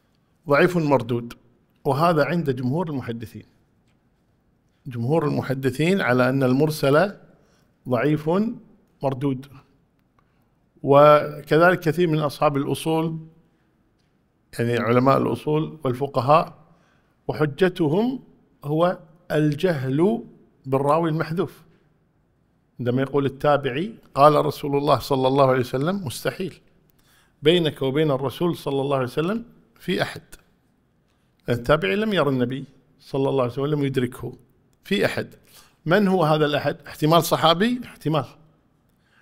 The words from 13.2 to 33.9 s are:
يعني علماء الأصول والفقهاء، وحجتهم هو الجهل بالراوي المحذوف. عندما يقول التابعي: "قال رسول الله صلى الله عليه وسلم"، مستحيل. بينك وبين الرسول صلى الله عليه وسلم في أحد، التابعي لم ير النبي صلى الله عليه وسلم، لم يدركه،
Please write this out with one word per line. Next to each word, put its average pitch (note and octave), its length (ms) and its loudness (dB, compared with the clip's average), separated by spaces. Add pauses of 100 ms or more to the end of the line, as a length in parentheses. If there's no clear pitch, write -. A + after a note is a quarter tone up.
يعني A#2+ 180 0
علماء B2 420 2
الأصول D3+ 680 -4
والفقهاء، C3+ 720 0 (720)
وحجتهم F3+ 920 -2 (420)
هو E3 340 -2 (320)
الجهل D3+ 920 0 (420)
بالراوي C#3+ 440 0
المحذوف. D#3+ 520 -6 (1160)
عندما B2 220 0
يقول C#3 240 0
التابعي: C#3 680 -2 (200)
"قال D3 320 6
رسول C#3+ 300 -4
الله C#3+ 220 2
صلى C3 300 0
الله C3+ 200 4
عليه B2+ 120 2
وسلم"، D#3 460 -4
مستحيل. D3 540 -8 (840)
بينك D#3+ 400 0
وبين D3 280 0
الرسول C#3 460 -2
صلى C#3 240 -4
الله C#3 160 -2
عليه B2+ 100 -2
وسلم F3+ 380 -4 (340)
في F#3+ 240 -4
أحد، - 200 -10 (1300)
التابعي D#3 480 0
لم G#3+ 160 -2
ير D#3 160 0
النبي C3 360 -2 (360)
صلى C3+ 280 -4
الله C3+ 140 0
عليه A#2+ 100 -2
وسلم، C#3 140 -4
لم D3 180 -2
يدركه، B2+ 480 -4 (520)